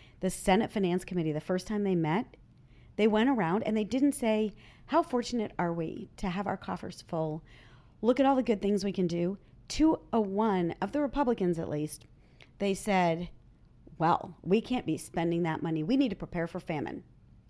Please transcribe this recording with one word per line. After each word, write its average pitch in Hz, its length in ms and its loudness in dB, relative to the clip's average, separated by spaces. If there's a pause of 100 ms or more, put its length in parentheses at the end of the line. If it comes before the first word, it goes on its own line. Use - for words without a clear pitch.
(200)
the 185 80 -2
Senate 190 420 2
Finance 180 340 0
Committee, 165 280 -2
the 151 80 -2
first 185 260 -4
time 208 180 -2
they 190 100 2
met, 165 420 0 (600)
they 214 120 4
went 220 220 4
around 208 320 2
and 220 140 -2
they 214 60 2
didn't 262 300 2
say, 220 420 0 (320)
"How 302 160 4
fortunate 240 560 -4
are 170 140 0
we 170 460 -6
to 208 100 -4
have 185 180 -4
our 202 100 -2
coffers 185 460 -10
full? 160 400 -4 (600)
Look 247 180 4
at 269 60 6
all 277 100 6
the 262 60 2
good 214 200 0
things 196 220 2
we 202 80 -2
can 180 160 0
do." 170 300 -2 (300)
To 311 320 2 (120)
a 226 80 2
one 190 600 0
of 202 120 -4
the 294 80 0
Republicans, 233 580 0
at 165 100 -6
least, 151 380 -6 (520)
they 202 140 0
said, 175 580 0 (680)
"Well, 170 440 2
we 202 180 2
can't 247 260 -4
be 156 100 -2
spending 170 460 -2
that 165 200 -2
money. 160 200 -2
We 202 140 2
need 269 140 2
to - 60 -6
prepare 170 300 -6
for 175 140 -10
famine." 135 420 -6 (480)